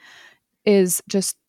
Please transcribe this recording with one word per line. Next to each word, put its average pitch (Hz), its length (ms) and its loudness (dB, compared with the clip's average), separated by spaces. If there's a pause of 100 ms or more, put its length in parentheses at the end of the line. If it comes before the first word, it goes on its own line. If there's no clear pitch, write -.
(640)
is 190 440 2
just - 280 -4 (120)